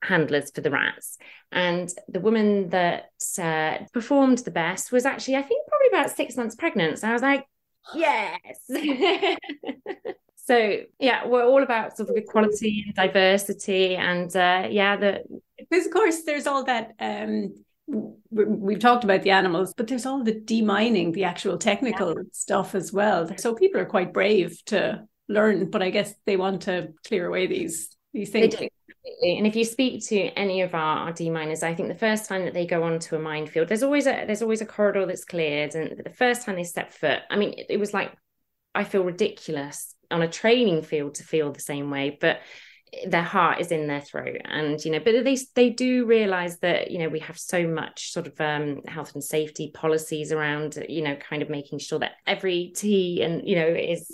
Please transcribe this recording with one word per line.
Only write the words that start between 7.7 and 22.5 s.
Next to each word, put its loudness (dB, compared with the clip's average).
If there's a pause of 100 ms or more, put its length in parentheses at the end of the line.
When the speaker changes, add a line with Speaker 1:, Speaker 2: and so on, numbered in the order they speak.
Speaker 1:
"Yes." -2 (100)
<laughs> 0 (1080)
So, 2 (180)
yeah, 0
we're 4
all 8
about -2
sort -6
of 0
equality 0
and -10
diversity 2
and, 0
uh, 4
yeah, 4
the 0 (340)
Speaker 2:
Because, 0
of -4
course, 2
there's -4
all 0
that, -2
um, -4 (380)
w-, -6 (180)
w-, 2
we've -2
talked 6
about 2
the 2
animals, 2
but -4
there's -4
all -2
the 0
demining, 2
the -2
actual -2
technical 0
Speaker 1:
Yeah. -4
Speaker 2:
stuff -2